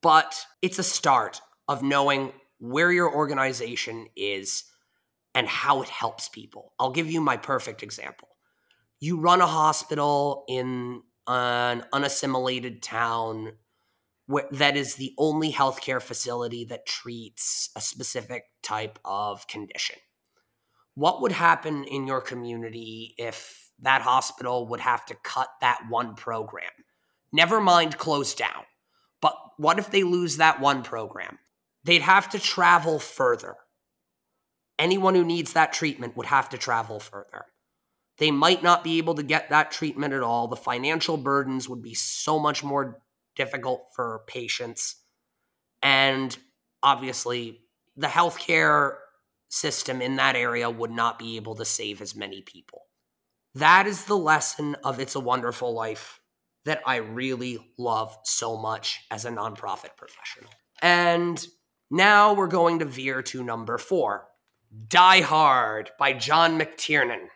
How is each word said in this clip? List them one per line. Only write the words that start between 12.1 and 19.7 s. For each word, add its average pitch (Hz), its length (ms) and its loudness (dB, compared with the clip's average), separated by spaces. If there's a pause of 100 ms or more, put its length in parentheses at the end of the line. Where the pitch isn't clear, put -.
town 113 720 -4 (720)
where, 139 260 -2
that 143 240 2
is 139 200 -4
the 131 220 -10
only 156 360 0
healthcare 135 480 -2
facility 120 640 -8
that 117 220 -14
treats - 880 -8
a 110 60 -10
specific 123 640 -8 (180)
type 107 420 -8
of 101 420 -6
condition. - 500 -10 (960)